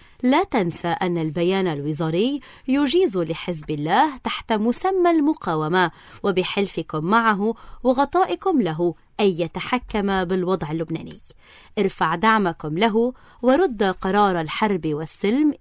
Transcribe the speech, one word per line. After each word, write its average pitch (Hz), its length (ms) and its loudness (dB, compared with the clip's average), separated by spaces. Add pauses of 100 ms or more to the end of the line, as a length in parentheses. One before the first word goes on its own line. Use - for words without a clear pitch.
(240)
"لا 277 200 4
تنسى 175 440 0
أن 175 300 -2
البيان 175 500 0
الوزاري 160 720 -2 (280)
يجيز 277 500 2
لحزب 160 540 -4
الله 208 460 0
تحت - 360 -6
مسمى 339 580 2
المقاومة 180 800 0 (320)
وبحلفكم 175 800 -2
معه 220 500 2 (280)
وغطائكم 285 800 2
له 165 340 -2 (240)
أن 208 60 4
يتحكم 190 960 -2
بالوضع 175 480 -2
اللبناني. 160 460 -6 (640)
ارفع 175 360 0
دعمكم 175 640 0
له 226 360 2 (280)
ورد 262 420 2
قرار 190 580 2
الحرب 165 460 -2
والسلم 202 720 0